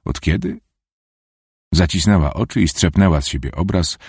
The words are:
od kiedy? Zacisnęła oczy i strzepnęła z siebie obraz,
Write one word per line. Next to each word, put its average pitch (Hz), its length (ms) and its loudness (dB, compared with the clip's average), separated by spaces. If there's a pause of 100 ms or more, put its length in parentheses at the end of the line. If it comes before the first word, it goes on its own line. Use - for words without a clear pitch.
od - 160 -6
kiedy? - 400 -4 (1120)
Zacisnęła 85 600 2
oczy - 280 -2
i 82 60 4
strzepnęła 85 520 2
z 71 60 -4
siebie 67 260 -6
obraz, 90 460 -2 (100)